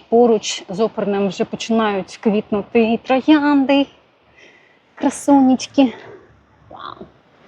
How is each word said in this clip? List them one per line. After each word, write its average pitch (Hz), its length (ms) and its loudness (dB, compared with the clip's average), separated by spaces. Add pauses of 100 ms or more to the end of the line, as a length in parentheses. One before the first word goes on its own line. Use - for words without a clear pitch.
поруч 233 600 2
з 190 120 -6
оперним 202 480 -2
вже 196 160 -6
починають 214 720 -4
квітнути 214 760 -2
і 220 60 -2
троянди, 277 880 2 (1080)
красунечки. 269 1000 0 (760)
Вау! - 360 -18 (420)